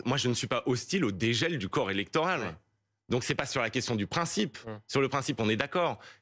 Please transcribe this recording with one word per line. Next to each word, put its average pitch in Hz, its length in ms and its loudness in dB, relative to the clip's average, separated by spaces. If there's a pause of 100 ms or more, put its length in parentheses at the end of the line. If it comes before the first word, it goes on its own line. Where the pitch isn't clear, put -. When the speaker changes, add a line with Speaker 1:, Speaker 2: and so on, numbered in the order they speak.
Speaker 1:
moi, 127 100 2
je 123 120 0
ne 120 60 2
suis 113 140 -2
pas 120 180 0
hostile 139 380 0
au 104 80 2
dégel 117 460 0
du 95 100 -4
corps 107 240 0
électoral. 156 480 0
Speaker 2:
Ouais. 90 140 -6 (560)
Speaker 1:
Donc, 123 120 2
c'est 131 140 0
pas 143 100 -2
sur 131 160 0
la 113 80 0
question 120 240 0
du 101 140 0
principe. 170 580 0
Speaker 2:
Hum. 107 220 -10
Speaker 1:
Sur 135 120 2
le 135 80 4
principe, 139 320 0
on 107 80 4
est 110 80 4
d'accord. 143 420 0 (240)